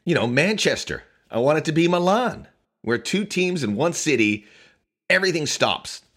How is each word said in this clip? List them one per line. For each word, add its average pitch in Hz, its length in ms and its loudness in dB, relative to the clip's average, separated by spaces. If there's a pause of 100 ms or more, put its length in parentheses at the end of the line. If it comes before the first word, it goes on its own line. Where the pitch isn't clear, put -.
you 175 100 2
know, 110 120 2
Manchester. 139 800 0 (260)
I 110 80 -4
want 147 200 2
it 151 80 -4
to 160 60 -2
be 165 160 2
Milan, 185 600 0 (340)
where 113 160 0
two 196 260 -2
teams 180 380 -2
in 104 140 -2
one 160 160 0
city, 110 540 0 (600)
everything 180 380 0
stops - 560 -4 (140)